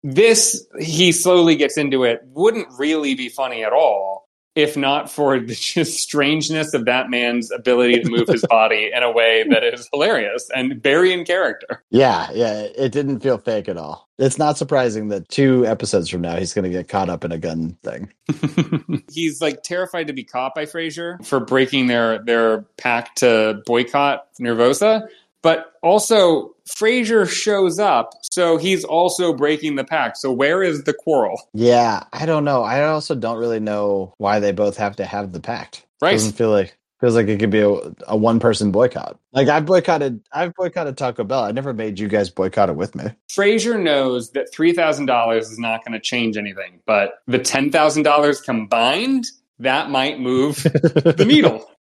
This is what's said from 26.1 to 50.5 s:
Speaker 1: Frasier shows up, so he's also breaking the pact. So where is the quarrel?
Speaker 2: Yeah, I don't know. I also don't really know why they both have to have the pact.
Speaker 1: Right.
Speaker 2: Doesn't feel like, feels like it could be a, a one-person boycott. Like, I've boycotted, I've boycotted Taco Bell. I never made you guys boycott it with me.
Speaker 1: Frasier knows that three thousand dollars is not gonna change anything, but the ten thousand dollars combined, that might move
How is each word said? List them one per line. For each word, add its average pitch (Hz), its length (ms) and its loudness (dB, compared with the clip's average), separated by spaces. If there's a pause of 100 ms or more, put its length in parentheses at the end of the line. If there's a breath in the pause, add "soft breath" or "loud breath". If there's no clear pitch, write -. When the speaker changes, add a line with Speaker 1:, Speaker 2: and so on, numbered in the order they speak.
Speaker 1:
Frasier 220 600 0
shows 190 500 0
up, 156 340 2 (180)
so 170 260 2
he's 180 280 -2
also 175 480 0
breaking 147 440 -2
the 135 80 -4
pact. 139 340 -4
So 135 140 -4
where 147 300 0
is 151 220 -2
the 147 100 0
quarrel? 127 460 -2 (120)
Speaker 2:
Yeah, 117 600 4
I 156 140 -6
don't 151 180 0
know. 135 180 0
I 127 220 0
also 156 300 -2
don't 113 240 -4
really 117 220 -2
know 104 580 -2
why 101 220 0
they 101 120 0
both 101 240 -2
have 101 200 -4
to 98 80 -6
have 101 280 -8
the 85 80 -10
pact. - 440 -12 (160)
Speaker 1:
Right. 160 120 2
Speaker 2:
Doesn't 110 220 0
feel 113 160 2
like, 101 260 0 (240)
feels 120 140 2
like 110 140 4
it 104 120 0
could 110 100 2
be 107 120 2
a, 101 120 4 (320)
a 110 100 -4
one-person 113 540 2
boycott. - 480 -2 (140)
Like, 131 160 2
I've 151 180 2
boycotted, 151 540 0 (120)
I've 170 220 -4
boycotted 170 440 -6
Taco 123 260 -4
Bell. 123 180 -2
I 104 100 -4
never 135 200 -6
made 107 260 -6
you 107 100 -4
guys 101 220 0
boycott 95 380 0
it 76 80 -4
with 87 180 -6
me. - 100 -12 (280)
Speaker 1:
Frasier 220 500 0
knows 131 500 0
that 139 200 -6
three 165 220 2
thousand 151 320 0
dollars 117 440 0
is 110 80 -16
not 113 260 -6
gonna 113 160 -8
change 117 360 -4
anything, 95 500 -12
but 101 280 0 (120)
the 127 120 0
ten 135 340 -2
thousand 151 300 2
dollars 147 400 2
combined, 131 840 0 (340)
that 131 320 -2
might 139 300 -2
move 131 420 -2